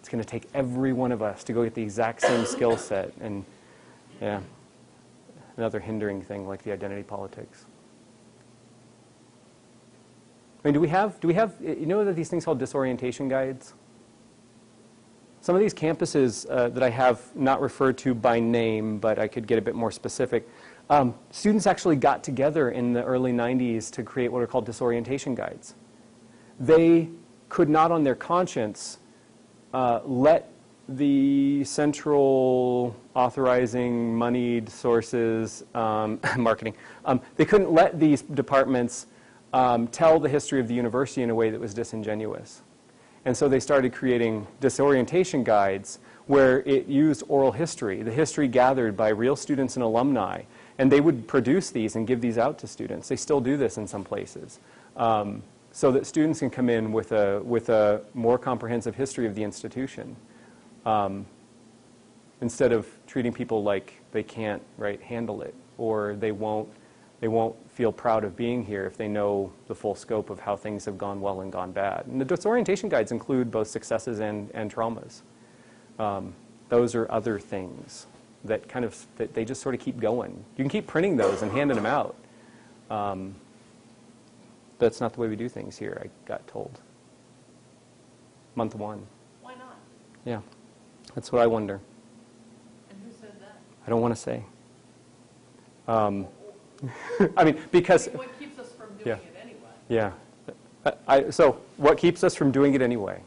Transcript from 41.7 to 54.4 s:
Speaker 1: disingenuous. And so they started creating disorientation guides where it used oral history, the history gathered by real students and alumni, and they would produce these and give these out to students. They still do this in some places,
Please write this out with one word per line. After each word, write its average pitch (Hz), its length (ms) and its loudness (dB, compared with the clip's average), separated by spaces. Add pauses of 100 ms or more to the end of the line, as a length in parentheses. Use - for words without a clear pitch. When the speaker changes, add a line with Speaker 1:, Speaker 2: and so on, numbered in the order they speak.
Speaker 1:
disingenuous. 107 880 -8 (640)
And 127 120 0
so 147 120 2
they 131 120 4
started 131 320 2
creating 117 540 0 (140)
disorientation 139 840 2
guides 98 540 0 (280)
where 135 360 6
it 139 240 2
used 143 420 4
oral 135 240 4
history, 110 500 -4
the 110 100 -4
history 147 360 0
gathered 123 480 4
by 110 120 2
real 117 280 2
students 135 400 -2
and 127 60 -2
alumni, 113 600 0 (360)
and 135 120 6
they 139 100 8
would 143 280 2
produce 139 420 2
these 110 260 -2
and 110 100 -2
give 120 140 0
these 117 180 0
out 113 220 0
to 117 60 -14
students. 92 420 -10
They 135 80 -2
still 143 240 0
do 131 160 0
this 127 200 0
in 107 100 -6
some 98 180 -8
places, - 560 -10 (360)